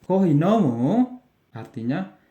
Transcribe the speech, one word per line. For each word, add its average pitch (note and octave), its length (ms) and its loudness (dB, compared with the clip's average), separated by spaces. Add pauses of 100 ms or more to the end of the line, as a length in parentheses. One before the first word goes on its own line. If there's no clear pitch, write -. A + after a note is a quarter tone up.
Kohi F#3 280 2
nomu F3+ 840 0 (340)
artinya A#2+ 580 -8 (180)